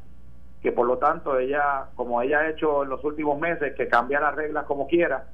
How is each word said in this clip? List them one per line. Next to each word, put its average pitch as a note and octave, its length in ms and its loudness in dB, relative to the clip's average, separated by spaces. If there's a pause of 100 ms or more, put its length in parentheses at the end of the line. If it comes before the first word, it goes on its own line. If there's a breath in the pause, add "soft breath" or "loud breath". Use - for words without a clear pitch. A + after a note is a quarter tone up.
(640)
que A#2+ 100 0
por A#2+ 140 2
lo B2 120 2
tanto D3+ 400 2
ella, C#3 560 0
como A#2+ 280 -2
ella D3 180 4
ha D#3+ 100 2
hecho D3+ 320 2
en C#3 80 -4
los C3 140 -4
últimos D3+ 340 0
meses, D#3+ 380 -2
que A#2+ 120 -2
cambia B2+ 320 4
las D3 140 2
reglas D3+ 320 -4
como C#3+ 220 -2
quiera D#3+ 460 2